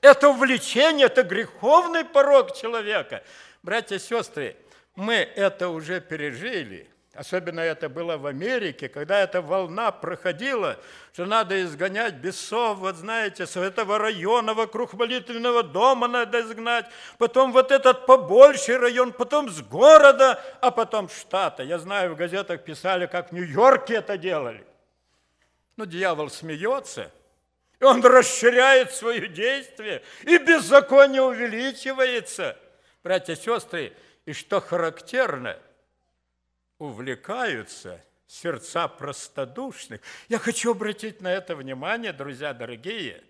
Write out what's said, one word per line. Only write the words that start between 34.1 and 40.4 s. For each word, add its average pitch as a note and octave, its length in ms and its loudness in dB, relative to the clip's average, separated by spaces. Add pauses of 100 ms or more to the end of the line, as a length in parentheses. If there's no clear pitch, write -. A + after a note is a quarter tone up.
и D3+ 80 -14
что - 260 -6
характерно, E3 960 -6 (1200)
увлекаются B2+ 1200 -10 (240)
сердца E3+ 640 -8
простодушных. C#3 1120 -14 (280)
Я A3 100 -4
хочу A#3 320 -4